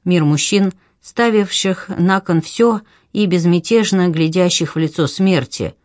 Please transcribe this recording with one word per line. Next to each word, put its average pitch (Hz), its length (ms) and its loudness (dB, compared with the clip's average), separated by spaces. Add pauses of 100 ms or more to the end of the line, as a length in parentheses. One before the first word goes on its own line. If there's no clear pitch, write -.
мир 175 200 2
мужчин, 180 480 0 (300)
ставивших 202 960 -2
на 190 240 2
кон 170 200 0
все 226 400 0 (320)
и 208 140 0
безмятежно 180 840 2
глядящих 165 680 0
в - 40 -6
лицо 156 280 -2
смерти, 143 680 -2 (100)